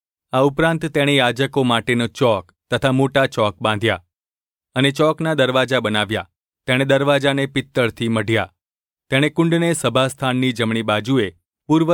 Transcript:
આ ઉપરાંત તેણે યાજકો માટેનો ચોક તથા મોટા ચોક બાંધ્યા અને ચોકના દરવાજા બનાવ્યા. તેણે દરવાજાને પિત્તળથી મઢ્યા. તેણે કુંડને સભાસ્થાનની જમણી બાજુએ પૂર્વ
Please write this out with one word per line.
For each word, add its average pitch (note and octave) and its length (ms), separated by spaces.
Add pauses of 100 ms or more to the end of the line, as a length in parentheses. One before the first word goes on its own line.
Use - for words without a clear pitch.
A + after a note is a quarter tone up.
(320)
આ C3 100
ઉપરાંત D#3+ 440
તેણે C#3+ 280
યાજકો C3 500
માટેનો A#2+ 440
ચોક G#2+ 440 (180)
તથા C3 220
મોટા C3+ 340
ચોક G#2+ 340
બાંધ્યા G#2+ 440 (720)
અને C3+ 160
ચોકના D#3 420
દરવાજા B2+ 460
બનાવ્યા. G#2+ 500 (380)
તેણે C3 160
દરવાજાને C#3 640
પિત્તળથી B2+ 640
મઢ્યા. A2 440 (580)
તેણે C#3 200
કુંડને E3+ 440
સભાસ્થાનની C3 800
જમણી A2+ 380
બાજુએ G#2+ 360 (420)
પૂર્વ D#3+ 240